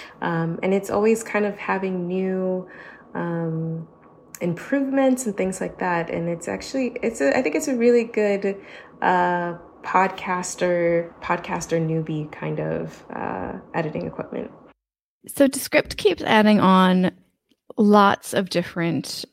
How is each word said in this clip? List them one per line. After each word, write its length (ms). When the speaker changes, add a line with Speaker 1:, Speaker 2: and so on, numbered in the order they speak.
Speaker 1:
um, 420
and 120
it's 160
always 320
kind 240
of 100
having 500
new, 640
um, 720
improvements 800
and 100
things 260
like 180
that. 320
And 180
it's 180
actually, 560
it's 200
a, 140
I 60
think 120
it's 140
a 80
really 280
good, 560
uh, 540
podcaster, 1300
podcaster 580
newbie 520
kind 280
of, 420
uh, 400
editing 340
equipment. 440
Speaker 2:
So 180
Descript 500
keeps 260
adding 380
on 520
lots 560
of 160
different, 840